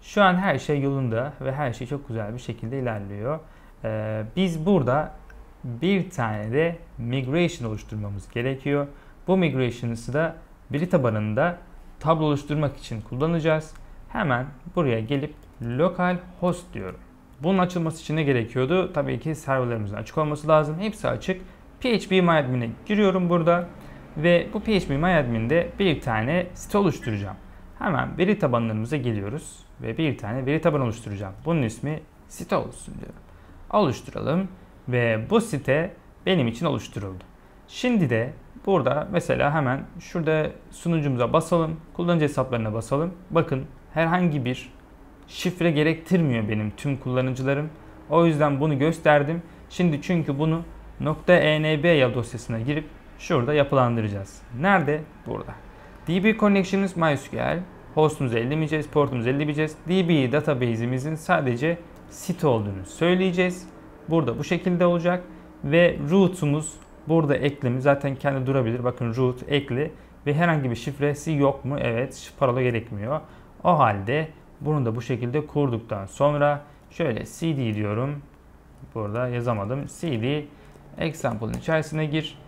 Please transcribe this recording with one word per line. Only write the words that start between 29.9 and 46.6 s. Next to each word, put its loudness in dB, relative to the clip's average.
bir 0
tane -6
veri 0
tabanı 2
oluşturacağım. -6
Bunun 2
ismi -4
site -4
olsun -6
diyorum. -14
Oluşturalım 0
ve 0
bu 4
site 0
benim 4
için -4
oluşturuldu. -6
Şimdi 2
de 0
burada 2
mesela 2
hemen 0
şurada 0
sunucumuza 0
basalım, 2
kullanıcı 2
hesaplarına -2
basalım. -2
Bakın 0
herhangi 2
bir -4
şifre 0
gerektirmiyor 2
benim -2